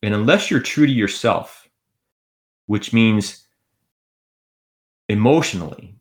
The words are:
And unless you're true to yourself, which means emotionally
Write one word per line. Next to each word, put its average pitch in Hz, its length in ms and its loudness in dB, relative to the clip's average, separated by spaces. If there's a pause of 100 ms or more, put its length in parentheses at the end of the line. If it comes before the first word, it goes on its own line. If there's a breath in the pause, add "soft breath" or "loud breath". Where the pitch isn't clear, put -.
And 104 140 -2
unless 131 340 0
you're 147 120 0
true - 260 0
to 139 40 2
yourself, - 760 -2 (960)
which 104 260 -4
means 110 520 0 (1600)
emotionally 104 920 -2